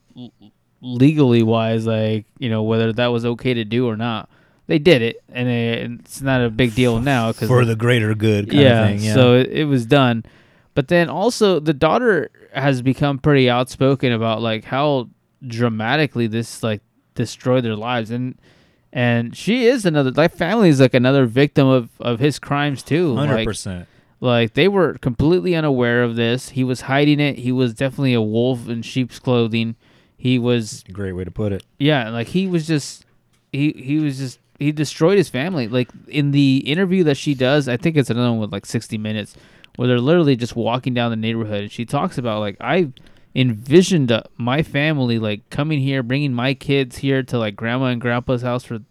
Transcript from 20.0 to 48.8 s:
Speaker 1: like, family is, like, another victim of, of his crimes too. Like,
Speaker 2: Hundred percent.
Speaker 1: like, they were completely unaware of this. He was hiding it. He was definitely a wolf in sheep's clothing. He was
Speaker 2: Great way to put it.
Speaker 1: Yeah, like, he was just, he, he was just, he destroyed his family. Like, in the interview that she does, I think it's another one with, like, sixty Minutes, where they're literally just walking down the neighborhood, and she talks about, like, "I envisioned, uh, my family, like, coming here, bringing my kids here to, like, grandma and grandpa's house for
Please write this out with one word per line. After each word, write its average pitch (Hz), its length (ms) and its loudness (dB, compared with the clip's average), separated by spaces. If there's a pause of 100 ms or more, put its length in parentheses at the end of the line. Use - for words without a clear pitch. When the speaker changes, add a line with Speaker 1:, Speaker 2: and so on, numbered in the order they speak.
Speaker 1:
like, 147 220 2
family 185 360 2
is, 135 100 4
like, 135 140 6
another 131 320 4
victim 135 420 2
of, 127 220 2 (100)
of 117 200 -4
his 143 200 0
crimes 143 440 -4
too. 151 300 0
Like, 135 160 -2
Speaker 2:
Hundred 113 160 0
percent. 95 420 -8 (340)
Speaker 1:
like, 117 320 0
they 185 140 4
were 190 280 2
completely 170 600 0
unaware 123 480 0
of 117 120 -2
this. 117 340 -2
He 131 140 -4
was 127 180 -4
hiding 147 380 2
it. 143 200 -2
He 123 120 -4
was 127 220 0
definitely 135 400 -2
a 113 80 2
wolf 117 480 -2
in 117 120 -8
sheep's - 380 -6
clothing. 117 560 -2 (420)
He 127 220 0
was 120 520 -2
Speaker 2:
Great 95 220 -8
way 90 100 -8
to - 80 -12
put 107 200 -4
it. 95 120 -8 (140)
Speaker 1:
Yeah, 139 320 0
like, 117 180 -6
he 190 200 -2
was 170 180 -4
just, 156 400 -4 (460)
he, 143 220 -2
he 139 260 -4
was 143 180 -4
just, 135 220 -10 (200)
he 147 120 -2
destroyed 160 460 0
his 180 120 2
family. 135 380 -6
Like, 123 220 -2 (180)
in 143 240 0
the 139 340 4
interview 180 380 0
that 147 140 2
she 147 180 -4
does, 131 320 0
I - 100 -2
think 165 200 -2
it's 135 120 2
another 120 220 0
one 113 80 -2
with, 104 120 -6
like, 101 140 -10
sixty - 320 -6
Minutes, 107 380 -8 (400)
where 123 120 -2
they're 123 120 2
literally 143 360 4
just 117 200 -6
walking 120 380 -2
down 120 160 -2
the 113 80 -4
neighborhood, 110 460 -4
and 104 80 -12
she 131 120 -8
talks 147 360 -4
about, 113 200 -4
like, 104 220 -6
"I 151 280 0 (460)
envisioned, 135 760 4
uh, 110 100 0 (160)
my 123 240 -2
family, 143 580 -2
like, 107 300 -6
coming 151 300 -4
here, 135 240 -2
bringing 135 300 -2
my 123 200 -2
kids 135 460 -2
here 135 240 0
to, 123 160 -4
like, 107 160 -4
grandma 120 300 -4
and 123 140 -2
grandpa's 120 440 -2
house 123 200 -4
for 117 160 -10 (120)